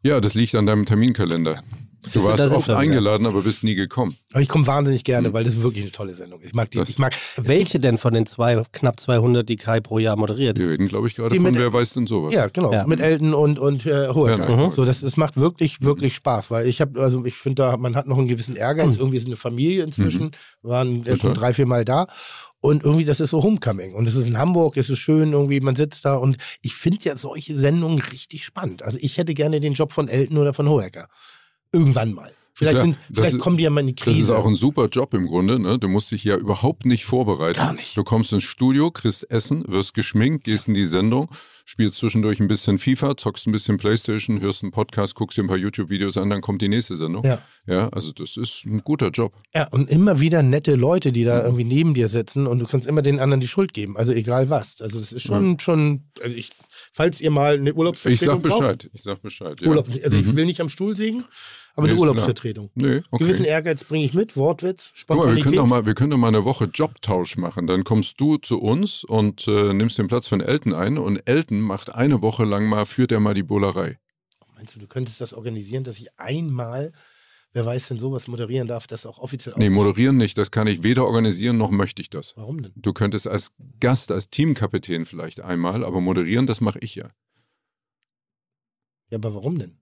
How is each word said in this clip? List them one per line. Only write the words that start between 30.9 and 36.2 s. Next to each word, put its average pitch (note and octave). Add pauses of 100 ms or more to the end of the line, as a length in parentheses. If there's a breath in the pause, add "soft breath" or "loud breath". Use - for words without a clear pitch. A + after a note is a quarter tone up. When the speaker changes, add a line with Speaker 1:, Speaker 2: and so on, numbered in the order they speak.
Speaker 3:
Irgendwann B2+
mal. - (220)
Vielleicht D3+
Speaker 1:
Klar, C3
Speaker 3:
sind, D#3+ (120)
Speaker 1:
das -
Speaker 3:
vielleicht -
Speaker 1:
ist, A#2+
Speaker 3:
kommen F3+
die E3
ja D3+
mal D3
in C3+
die B2+
Speaker 1:
das -
ist A2+
Speaker 3:
Krise. A2
Speaker 1:
auch G#2+
ein G#2+
super B2+
Job -
im F#2
Grunde, F#2
ne? G#2
Du G#2+
musst G2+
dich G2+